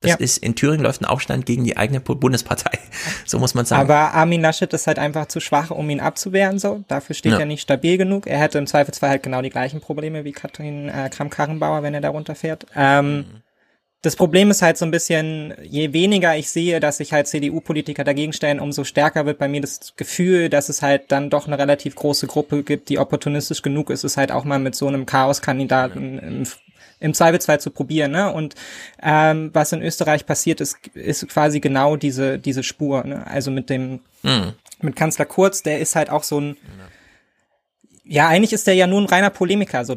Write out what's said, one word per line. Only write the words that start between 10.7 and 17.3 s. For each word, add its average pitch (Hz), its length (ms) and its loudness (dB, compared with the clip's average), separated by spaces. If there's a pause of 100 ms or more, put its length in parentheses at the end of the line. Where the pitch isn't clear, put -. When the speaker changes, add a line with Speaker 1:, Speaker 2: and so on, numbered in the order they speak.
Speaker 2:
äh, 135 220 -6
Kramp-Karrenbauer, 151 720 -2
wenn 147 100 -4
er 147 60 -6
da 147 80 -2
runterfährt. 151 640 -6
Ähm, 143 440 4
Speaker 1:
Mhm. 143 60 -8 (800)
Speaker 2:
das 160 120 0
Problem 185 380 6
ist 190 100 0
halt 165 160 4
so 175 60 -2
ein 160 80 -2
bisschen, 156 600 -2 (120)
je 143 280 -4
weniger 175 440 4
ich 156 120 -6
sehe, 170 300 0
dass 147 200 0
sich 151 140 -8
halt 147 140 2
C-D-U-Politiker 151 800 -4